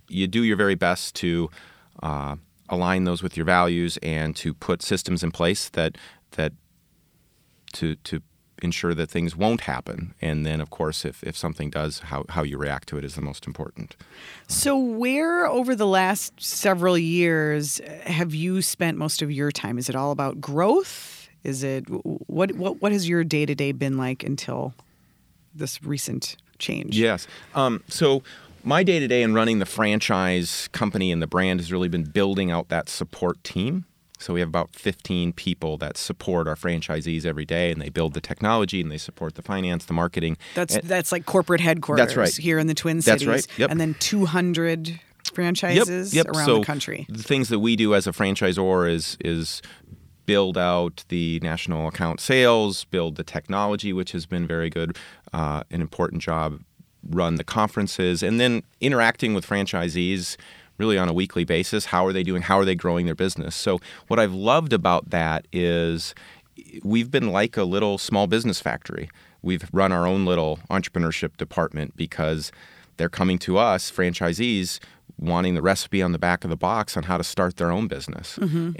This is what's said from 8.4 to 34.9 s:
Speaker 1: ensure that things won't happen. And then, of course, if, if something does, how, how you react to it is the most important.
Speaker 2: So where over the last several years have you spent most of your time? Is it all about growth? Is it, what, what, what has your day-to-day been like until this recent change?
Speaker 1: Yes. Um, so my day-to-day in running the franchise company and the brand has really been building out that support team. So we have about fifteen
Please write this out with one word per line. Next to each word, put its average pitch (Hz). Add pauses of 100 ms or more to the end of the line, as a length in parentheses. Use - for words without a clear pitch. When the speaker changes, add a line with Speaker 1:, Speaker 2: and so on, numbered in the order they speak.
Speaker 1:
ensure 87
that 80
things 85
won't 110
happen. -
And 76
then, 78
of 76
course, -
if, -
if 78
something 80
does, 76
how, 71
how 82
you 71
react 71
to 73
it 71
is 69
the 73
most 71
important. - (520)
Speaker 2:
So -
where 269
over 254
the 208
last 190
several 180
years 160 (240)
have 170
you 180
spent 170
most 151
of 147
your 143
time? 120
Is 127
it 131
all 139
about 139
growth? 180 (140)
Is 135
it, 135
what, -
what, 180
what 208
has 190
your 170
day-to-day 147
been 135
like 131
until 131 (800)
this 151
recent 139 (220)
change? -
Speaker 1:
Yes. 110 (280)
Um, 127
so 139 (400)
my 151
day-to-day 139
in 113
running 113
the 95
franchise 92
company 95
and 82
the 80
brand 92
has 85
really 92
been 85
building 98
out 85
that 82
support -
team. 139 (340)
So -
we 87
have 85
about 82
fifteen 90